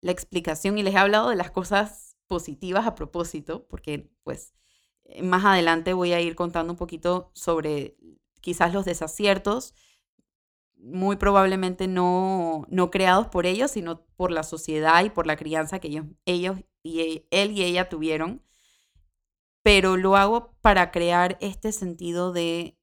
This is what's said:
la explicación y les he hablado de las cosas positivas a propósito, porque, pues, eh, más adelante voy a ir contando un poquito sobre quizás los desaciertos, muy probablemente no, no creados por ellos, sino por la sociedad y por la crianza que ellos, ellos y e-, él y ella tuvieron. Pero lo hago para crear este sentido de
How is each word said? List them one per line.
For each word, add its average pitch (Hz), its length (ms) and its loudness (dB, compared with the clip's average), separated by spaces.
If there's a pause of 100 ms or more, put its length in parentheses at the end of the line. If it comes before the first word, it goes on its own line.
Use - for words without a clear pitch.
la 180 100 -2
explicación 180 640 -4
y 208 60 -2
les 196 100 0
he 208 40 4
hablado 208 320 4
de 233 60 0
las 175 160 -4
cosas 202 640 -4 (100)
positivas 180 580 -4
a 220 100 -2
propósito, 165 720 -8
porque, - 440 -10 (120)
pues, - 300 -12 (520)
eh, - 180 -14
más 185 220 2
adelante 170 480 4
voy 180 200 0
a 175 80 2
ir 165 140 -4
contando 170 380 -4
un 170 40 -10
poquito 175 560 -4
sobre 156 640 -4 (440)
quizás 175 320 0
los 196 120 -2
desaciertos, 196 880 -2 (1040)
muy 185 400 -2
probablemente 190 720 2
no, 180 840 0
no 180 220 2
creados 190 360 4
por 175 180 -2
ellos, 220 260 0
sino 170 340 -8 (100)
por 180 160 -2
la 160 120 -2
sociedad 160 600 2
y 214 60 0
por 170 160 -2
la 156 100 0
crianza 156 440 -4
que 165 80 -12
ellos, 156 180 -8 (200)
ellos 185 320 -2 (260)
y 165 180 -6
e-, 160 300 -6
él 202 200 2
y 196 120 -2
ella 180 260 0
tuvieron. 160 540 -6 (1200)
Pero 190 340 6
lo 190 180 4
hago 214 460 2
para 185 300 4
crear 175 500 2
este 202 300 -6
sentido 175 600 -6
de 170 520 -4